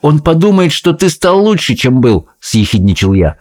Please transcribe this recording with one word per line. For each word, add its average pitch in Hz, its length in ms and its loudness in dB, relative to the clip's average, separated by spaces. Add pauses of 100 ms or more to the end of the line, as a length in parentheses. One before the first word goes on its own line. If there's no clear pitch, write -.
Он 151 180 2
подумает, 175 520 0
что - 200 -2
ты 185 180 0
стал 190 320 0
лучше, 208 320 -2
чем 127 260 0
был! 110 280 0 (120)
съехидничал 98 720 0
я. 90 280 0